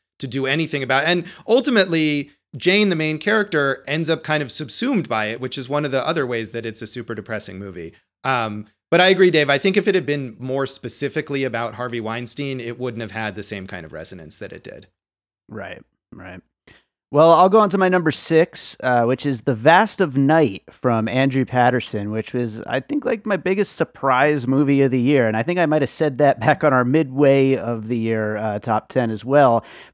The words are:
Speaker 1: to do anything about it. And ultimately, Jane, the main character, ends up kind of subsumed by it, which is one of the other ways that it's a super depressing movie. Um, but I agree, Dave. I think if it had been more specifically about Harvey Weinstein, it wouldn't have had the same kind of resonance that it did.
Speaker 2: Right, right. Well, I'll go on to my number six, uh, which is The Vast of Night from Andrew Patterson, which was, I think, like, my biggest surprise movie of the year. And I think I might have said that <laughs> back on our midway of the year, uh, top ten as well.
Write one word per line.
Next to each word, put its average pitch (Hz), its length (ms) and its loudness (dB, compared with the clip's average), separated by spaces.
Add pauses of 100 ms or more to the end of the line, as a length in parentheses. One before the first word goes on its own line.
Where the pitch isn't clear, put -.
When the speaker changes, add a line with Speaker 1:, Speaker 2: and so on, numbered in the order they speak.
(220)
Speaker 1:
to 139 40 -8
do 131 200 -4
anything 147 360 -2
about 135 220 2
it. 156 60 0
And 175 160 0 (200)
ultimately, 175 840 0 (260)
Jane, 196 320 2
the 175 80 0
main 156 220 -2
character, 170 680 -2
ends 156 240 -2
up 160 140 -2
kind 151 180 0
of 127 80 -8
subsumed 220 580 -4
by 110 180 -2
it, 113 140 -8
which 127 180 -8
is 123 100 -10
one 147 160 -2
of 139 60 -4
the 131 160 -2
other 156 200 -2
ways 117 260 -4
that 117 140 -8
it's 110 160 -10
a 113 40 -10
super 117 280 -10
depressing 101 440 -10
movie. 87 340 -12 (320)
Um, 113 420 -4 (240)
but 170 100 4
I 180 80 6
agree, 185 220 6
Dave. 151 180 2
I 139 100 2
think 190 180 0
if 190 120 0
it 190 60 2
had 165 120 -2
been 139 320 -4
more 131 280 -4
specifically 139 800 -6
about 117 300 -4
Harvey 120 260 -6
Weinstein, 123 600 -8
it 117 180 -10
wouldn't 120 240 -8
have 107 80 -10
had 107 260 -6
the 104 60 -10
same 95 240 -10
kind 90 200 -14
of 76 60 -18
resonance 80 460 -16
that 101 140 -14
it 82 100 -18
did. - 240 -18 (640)
Speaker 2:
Right, 92 340 -14 (320)
right. 92 260 -18 (720)
Well, 160 240 8
I'll 180 160 6
go 214 100 6
on 208 80 4
to 175 80 -2
my 185 140 2
number 175 200 2
six, - 720 0
uh, 123 220 2
which 127 220 -2
is 127 160 -4
The 135 120 0
Vast 165 460 4
of 147 160 0
Night 139 540 4
from 113 380 0
Andrew 131 360 0
Patterson, 123 640 0
which 110 220 -6
was, 117 300 -4
I 131 180 -4
think, 294 240 -6
like, 233 220 -2
my 208 100 -2
biggest 190 400 -2
surprise 139 720 0
movie 139 340 4
of 135 120 4
the 131 60 2
year. 123 300 4
And 110 80 0
I 113 60 0
think 175 160 -2
I 170 80 2
might 151 160 2
have 131 80 -2
said 147 280 -2
that 139 220 4
<laughs> 110 60 0
back 151 180 4
on 147 80 4
our 127 140 4
midway 135 720 4
of 110 320 -6
the 120 100 -2
year, 110 400 -2
uh, 104 220 -4
top 110 280 -2
ten 120 220 0
as 110 160 -8
well. 131 360 4 (320)